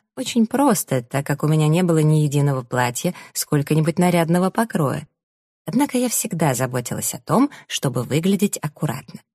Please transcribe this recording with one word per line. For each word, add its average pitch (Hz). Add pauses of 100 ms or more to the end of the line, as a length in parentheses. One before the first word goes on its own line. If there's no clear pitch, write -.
(160)
очень 240
просто, 240
так 139
как 147
у -
меня 151
не 165
было 170
ни 156
единого 143
платья 123 (180)
сколько-нибудь 151
нарядного 180
покроя. 156 (580)
Однако 247
я 247
всегда 165
заботилась 123
о -
том, 226 (200)
чтобы -
выглядеть 190
аккуратно. - (140)